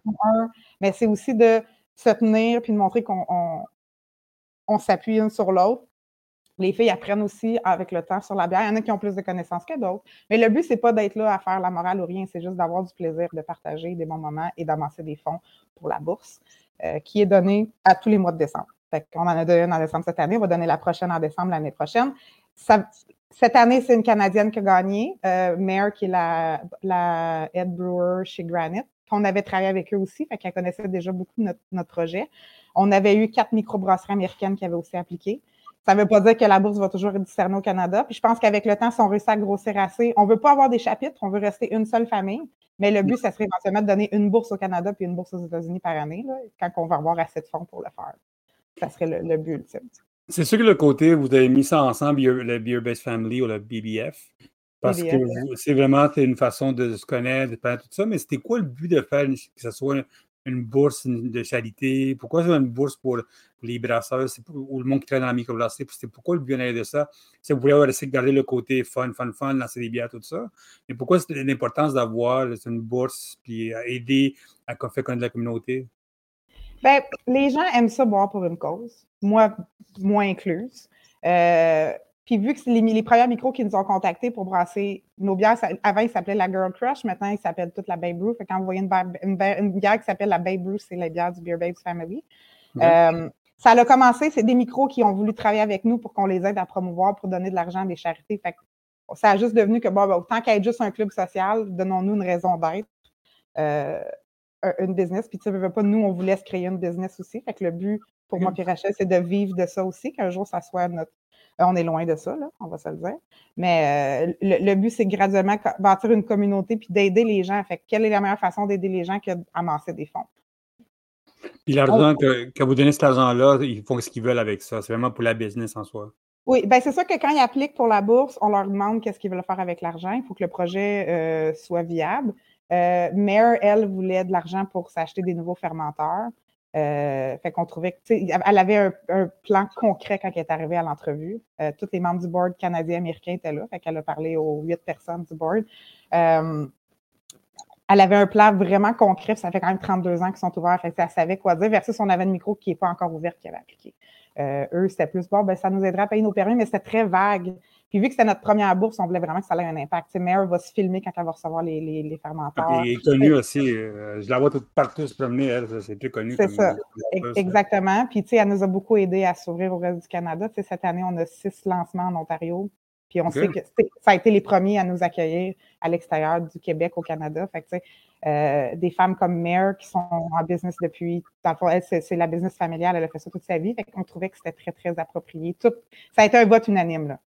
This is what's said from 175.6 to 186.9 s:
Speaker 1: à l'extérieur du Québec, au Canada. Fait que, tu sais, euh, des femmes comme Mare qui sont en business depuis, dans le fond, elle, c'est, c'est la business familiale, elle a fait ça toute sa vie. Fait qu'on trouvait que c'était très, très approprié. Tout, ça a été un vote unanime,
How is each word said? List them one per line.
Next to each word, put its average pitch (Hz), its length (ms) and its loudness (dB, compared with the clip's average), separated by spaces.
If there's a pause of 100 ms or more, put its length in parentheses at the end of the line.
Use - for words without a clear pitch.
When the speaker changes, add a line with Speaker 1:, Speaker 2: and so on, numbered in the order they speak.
Speaker 1:
à 165 80 -2
l'extérieur 165 500 0
du 165 180 -10
Québec, 165 380 -2
au 170 60 -6
Canada. 156 500 -6
Fait 165 80 -10
que, - 80 -20
tu 180 80 -8
sais, 180 60 -6 (420)
euh, 147 500 0
des 170 160 -2
femmes 185 260 0
comme 175 260 0
Mare 185 340 0
qui - 100 -20
sont - 120 -4 (100)
en 165 360 -2
business 175 360 -4
depuis, 170 420 -4 (220)
dans 170 60 2
le 156 60 -2
fond, 180 120 0
elle, 175 140 2
c'est, 170 180 -2
c'est 156 160 -6
la 170 100 0
business 170 300 -4
familiale, 170 400 -2
elle 165 80 -2
a 160 40 -4
fait 160 100 -12
ça - 120 -18
toute 180 140 -14
sa 175 140 -2
vie. 202 160 -4
Fait 220 100 -10
qu'on - 180 -12
trouvait 185 280 -10
que - 80 -20
c'était 165 140 -12
très, - 200 -12
très 170 260 -8
approprié. 165 640 -10
Tout, 233 140 2 (420)
ça 214 60 6
a - 20 8
été 214 140 6
un 233 80 8
vote 226 220 6
unanime, 165 400 0